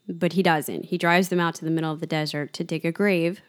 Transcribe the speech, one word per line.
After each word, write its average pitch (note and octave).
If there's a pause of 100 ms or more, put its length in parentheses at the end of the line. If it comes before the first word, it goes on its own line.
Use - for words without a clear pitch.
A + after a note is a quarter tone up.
but E3+
he F#3
doesn't. D#3
He F3+
drives F3
them F3+
out E3
to D#3+
the D#3+
middle D#3+
of D#3
the D#3+
desert D3+
to E3+
dig E3
a E3
grave F#3